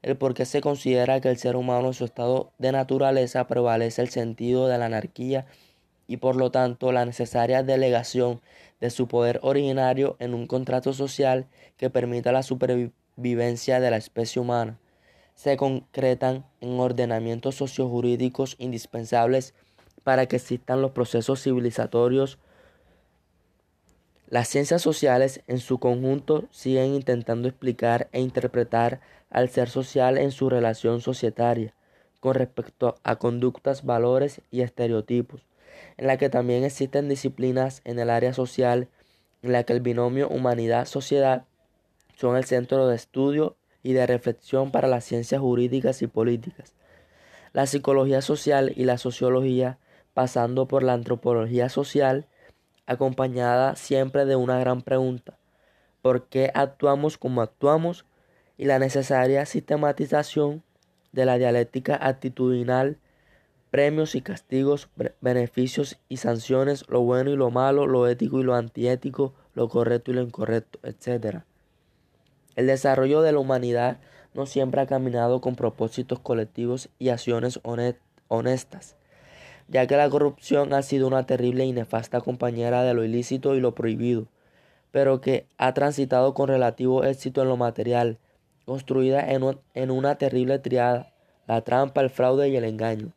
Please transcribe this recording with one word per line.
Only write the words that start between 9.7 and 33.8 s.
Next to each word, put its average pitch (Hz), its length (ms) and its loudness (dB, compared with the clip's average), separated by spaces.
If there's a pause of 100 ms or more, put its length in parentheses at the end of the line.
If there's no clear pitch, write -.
en 123 140 -6
un 117 140 -6
contrato 127 460 -2
social 135 540 0 (280)
que 131 140 -2
permita 120 420 0
la 131 120 2
supervivencia 123 1400 -2
de 123 100 2
la 113 60 0
especie 117 440 -4
humana. 117 380 -2 (560)
Se 139 220 0
concretan 131 880 -2 (160)
en 123 180 -4
ordenamientos 120 760 -2
sociojurídicos 127 1000 -2
indispensables 120 960 -2 (520)
para 131 220 2
que 127 100 -2
existan 127 440 -4
los 135 100 0
procesos 127 520 -2
civilizatorios. 123 960 0 (1900)
Las 120 180 0
ciencias 143 340 0
sociales 131 680 2
en 127 120 -2
su 123 200 -2
conjunto 131 720 0
siguen 131 420 0
intentando 120 560 -2
explicar 120 640 -2
e 127 80 -2
interpretar 123 800 0 (300)
al 123 180 0
ser 120 200 0
social 131 480 0
en 139 140 0
su 131 180 -2
relación 117 520 0
societaria 120 720 -2 (440)
con 131 140 0
respecto 123 720 -2
a 117 140 0
conductas, 123 680 -2